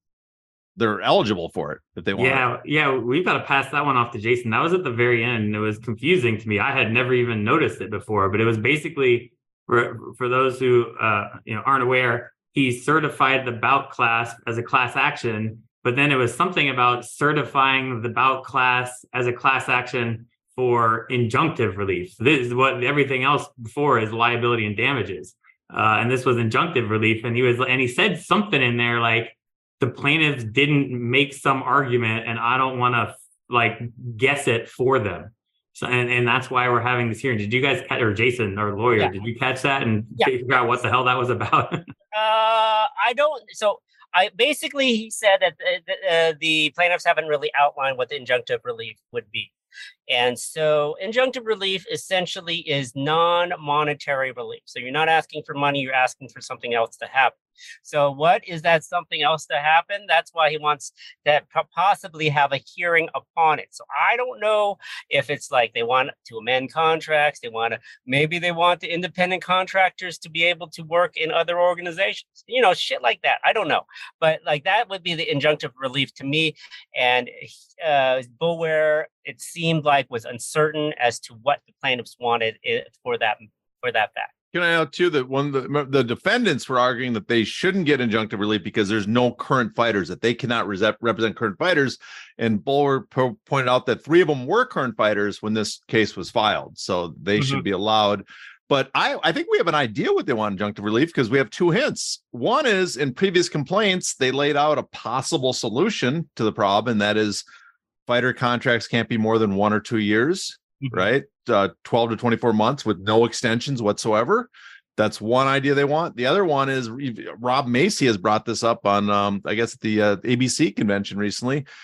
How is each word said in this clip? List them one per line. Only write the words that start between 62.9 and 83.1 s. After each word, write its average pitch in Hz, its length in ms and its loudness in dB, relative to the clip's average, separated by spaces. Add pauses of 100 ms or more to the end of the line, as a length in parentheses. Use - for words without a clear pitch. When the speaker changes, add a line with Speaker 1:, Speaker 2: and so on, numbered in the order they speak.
Speaker 3:
upon 151 460 0
it. - 100 -16
So - 200 -20
I 180 280 0
don't 247 220 -6
know 208 360 0 (320)
if 139 220 -2
it's 139 200 -8
like 120 220 2
they 117 100 -4
want 127 280 0 (160)
to 117 100 -18
amend 127 340 -2
contracts, 156 680 0
they 120 80 -12
wanna, 113 300 -4 (280)
maybe 156 320 0
they 175 140 -2
want 175 280 2
the 170 120 -8
independent 180 500 -2
contractors 185 760 -2
to 165 120 -18
be 165 140 -2
able 170 240 0
to 165 140 -16
work 170 340 0
in 160 160 -4
other 170 260 0
organizations, 175 880 -2
you 247 140 -2
know, 185 140 6
shit - 260 -4
like 220 220 -2
that. 135 200 0
I 180 120 2
don't 196 140 -2
know. 113 180 -2 (340)
But, 160 240 2
like, 151 200 -2
that 196 260 0
would 190 120 -8
be 175 120 -4
the 160 120 -4
injunctive 151 540 0
relief 135 360 -4
to 135 80 -12
me. 151 320 0 (380)
And, 123 360 2 (520)
uh, 131 400 2 (160)
Boulware, 156 640 0 (200)
it 135 160 -16
seemed 165 440 -2
like, 143 260 4
was 117 160 -8
uncertain 151 760 -2
as 117 200 0
to - 200 -18
what 139 260 0
the - 140 -20
plaintiffs 127 400 -4
wanted 113 460 0
i-, 120 180 -2 (180)
for 120 140 -4